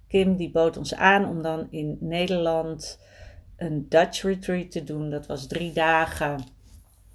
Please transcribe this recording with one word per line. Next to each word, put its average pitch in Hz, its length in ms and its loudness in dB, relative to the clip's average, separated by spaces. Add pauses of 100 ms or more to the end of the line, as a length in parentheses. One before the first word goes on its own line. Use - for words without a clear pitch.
Kim 190 280 4
die 170 160 -4
bood 165 260 4
ons - 180 -6
aan 196 300 6
om 170 160 -4
dan 160 280 -4
in 151 300 -6
Nederland 165 1000 -2 (560)
een 156 340 -4
Dutch 180 320 4
retreat 185 500 -2
te 160 120 -6
doen. 151 260 -6
Dat 147 160 -6
was 135 220 -8
drie 165 260 -6
dagen, 160 720 2 (720)